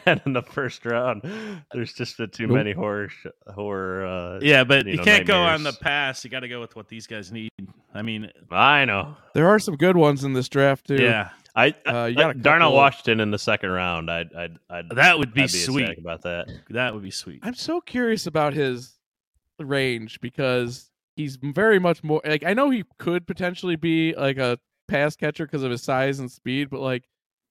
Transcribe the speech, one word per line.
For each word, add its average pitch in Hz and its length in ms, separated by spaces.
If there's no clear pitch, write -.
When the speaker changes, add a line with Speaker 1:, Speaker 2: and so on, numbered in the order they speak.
Speaker 1:
end 170 180
in 143 80
the 123 100
first - 440
round. 120 360
There's 120 200
just - 240
the 113 100
too 110 200
Speaker 2:
Nope. 113 100
Speaker 1:
many 107 160
horror, 104 380
sh-, - 160
horror, 95 520
uh, 90 360
Speaker 3:
Yeah, 139 220
but 139 220
Speaker 1:
you 196 60
Speaker 3:
you 170 40
Speaker 1:
know, 175 80
Speaker 3:
can't 196 220
go 185 160
on 160 200
the 147 80
Speaker 1:
nightmares. 120 120
Speaker 3:
pass. 143 420
You 123 60
gotta 127 180
go 120 140
with 117 120
what 107 140
these 110 180
guys 104 240
need. 110 200
I 104 80
mean, 110 300
Speaker 1:
I 135 360
know. 147 300
Speaker 2:
There 156 120
are 214 120
some 190 180
good 175 220
ones 147 260
in 139 80
this 127 160
draft, 139 380
too. 139 100
Speaker 3:
Yeah. 113 320
Speaker 1:
I, 135 200
Speaker 2:
Uh, 120 240
you 123 80
Speaker 1:
I, 151 40
Speaker 2:
got 160 140
a - 20
Speaker 1:
Darnell 156 300
Speaker 2:
couple. 135 100
Speaker 1:
Washington 131 420
in 107 100
the 104 80
second 104 320
round. 87 400
I'd, 85 240
I'd, 85 220
I'd, 87 260
Speaker 3:
That 165 220
would 131 160
be 139 80
Speaker 1:
I'd 127 100
be 90 60
Speaker 3:
sweet. 131 240
Speaker 1:
ecstatic 85 160
about 82 240
that. 87 260
Speaker 3:
That 120 240
would 107 80
be 95 80
sweet. - 320
Speaker 2:
I'm 226 120
so 330 280
curious 233 440
about 151 280
his 127 440
range 131 640
because 127 680
he's 139 200
very 165 420
much 175 240
more, 151 220
like, 151 200
I 185 100
know 277 160
he 233 140
could 175 280
potentially 180 500
be, 160 380
like, 139 240
a 123 200
pass 147 280
catcher 156 300
'cause 139 160
of 131 80
his 120 120
size 135 360
and 127 120
speed, 135 400
but, 135 100
like, 127 240